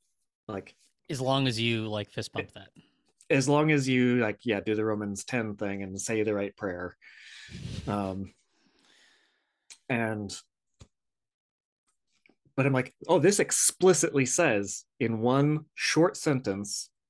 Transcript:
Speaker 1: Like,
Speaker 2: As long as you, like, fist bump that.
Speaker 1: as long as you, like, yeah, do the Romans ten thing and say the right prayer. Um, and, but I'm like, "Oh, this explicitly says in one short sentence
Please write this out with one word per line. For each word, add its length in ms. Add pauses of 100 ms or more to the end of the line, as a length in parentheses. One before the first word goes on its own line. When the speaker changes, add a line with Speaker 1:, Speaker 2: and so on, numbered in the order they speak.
(480)
Speaker 1:
Like, 280 (320)
Speaker 2:
As 120
long 280
as 100
you, 300
like, 220
fist 220
bump 200
that. 180 (600)
Speaker 1:
as 180
long 220
as 180
you, 320
like, 260
yeah, 140
do 140
the 100
Romans 400
ten 320
thing 260
and 180
say 220
the 120
right 220
prayer. 400 (880)
Um, 460 (1600)
and, 440 (2250)
but 100
I'm 60
like, 220 (120)
"Oh, 120
this 200
explicitly 880
says 580 (140)
in 220
one 540
short 420
sentence 760 (200)